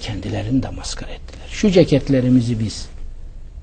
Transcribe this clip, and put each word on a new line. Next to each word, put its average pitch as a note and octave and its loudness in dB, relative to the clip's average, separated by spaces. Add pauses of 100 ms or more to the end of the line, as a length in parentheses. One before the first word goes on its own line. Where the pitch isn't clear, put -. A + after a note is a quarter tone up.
kendilerini G#2 -2
de - -4
maskara - -8
ettiler. - -12
Şu - 2
ceketlerimizi B2+ 4
biz, - -4 (760)